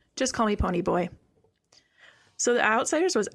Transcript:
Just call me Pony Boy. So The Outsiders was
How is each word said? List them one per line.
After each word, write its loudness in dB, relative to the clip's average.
Just -4
call 0
me 0
Pony -2
Boy. -2
So 0
The 2
Outsiders 2
was 0